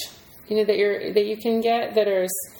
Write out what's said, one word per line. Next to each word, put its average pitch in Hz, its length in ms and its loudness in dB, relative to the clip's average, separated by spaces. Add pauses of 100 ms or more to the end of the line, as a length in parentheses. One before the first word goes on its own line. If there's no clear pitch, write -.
(480)
you 214 80 -2
know, 214 80 2
that 202 120 2
you're, 202 360 0
that 208 140 2
you 214 100 -4
can 226 240 0
get 226 340 0
that 208 140 4
are 190 160 2
s-, - 360 -8